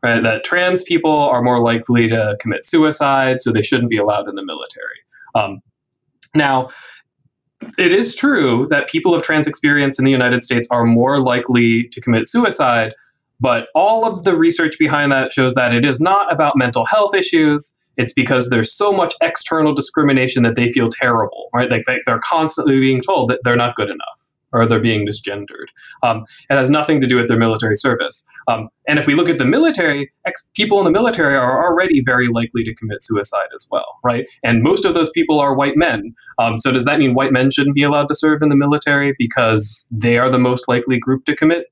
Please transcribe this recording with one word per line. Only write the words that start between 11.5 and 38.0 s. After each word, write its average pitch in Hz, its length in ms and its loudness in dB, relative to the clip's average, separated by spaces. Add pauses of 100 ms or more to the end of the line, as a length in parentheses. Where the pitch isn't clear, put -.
to - 120 -16
commit 113 260 0
suicide, 123 680 0 (480)
but 120 340 -2
all 220 320 2
of 185 180 -6
the 180 120 2
research 165 420 0
behind 147 320 0
that 131 220 0
shows 127 220 0
that 123 180 0
it 120 120 2
is 135 160 0
not 190 300 2
about 147 260 0
mental 123 280 0
health 202 300 0
issues. 160 640 0 (180)
It's 120 160 0
because 127 380 0
there's 117 220 0
so 202 200 0
much 175 300 0
external 160 520 0
discrimination 135 680 0
that 113 100 2
they 120 160 0
feel 120 180 0
terrible, 113 680 -2
right? 123 160 0
Like, 113 160 -2
they, 127 200 -2
they're 113 140 0
constantly 156 580 0
being 131 220 2
told 131 300 -2
that 127 120 -2
they're 120 140 0
not 120 180 0
good 101 140 -4
enough - 360 -14 (260)
or 113 140 2
they're 113 160 2
being 107 260 0
misgendered. 101 600 -8 (360)
Um, 110 220 -2 (240)
it 135 60 0
has 135 160 2
nothing 151 320 2
to 127 40 0
do 123 100 2
with 120 120 0
their 120 80 2
military 110 400 0
service. 120 480 -4 (220)
Um, 110 240 -4 (160)
and 151 120 0
if - 80 -2
we - 80 2
look 339 140 2
at - 80 0
the - 80 0
military, 160 680 0 (140)
ex-, - 300 -10
people 208 240 0
in 190 60 2
the 165 60 4
military 185 460 2
are 127 260 0
already 175 400 2
very 123 260 0
likely 117 360 -2
to 110 120 -8
commit 104 260 -10
suicide 101 520 -2
as - 160 -10
well, - 320 -6
right? 123 240 -2 (160)
And 117 200 0
most 190 240 0
of 170 80 0
those 160 160 0
people 156 280 0
are 139 160 0
white 139 220 0
men. 117 380 -2 (240)
Um, 117 200 0
so 127 140 0
does 123 140 0
that 147 120 0
mean 135 140 2
white 131 180 0
men 131 200 2
shouldn't 139 240 0
be 143 80 2
allowed 147 260 0